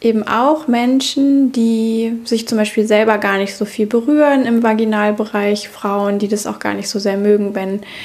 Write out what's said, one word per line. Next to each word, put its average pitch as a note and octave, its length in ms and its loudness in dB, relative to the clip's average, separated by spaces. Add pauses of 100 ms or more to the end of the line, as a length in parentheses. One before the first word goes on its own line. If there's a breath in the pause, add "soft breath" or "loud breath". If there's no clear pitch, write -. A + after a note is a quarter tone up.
eben A3+ 260 2
auch D4 400 0
Menschen, C4 840 2
die A3+ 720 0
sich A3+ 240 -2
zum A3 120 -2
Beispiel G#3+ 260 0
selber G#3+ 320 2
gar G3 200 0
nicht G3 180 -2
so G#3 100 -4
viel G#3+ 220 -4
berühren C#4 580 2
im A#3 160 2
Vaginalbereich. G#3+ 1080 0
Frauen, G3+ 500 -2
die G#3 80 -2
das G#3 180 -2
auch G#3+ 140 -8
gar G3+ 160 -4
nicht G3+ 120 -8
so G3+ 120 -6
sehr G3 180 -2
mögen, G3+ 380 2
wenn G3 260 -4 (240 loud breath)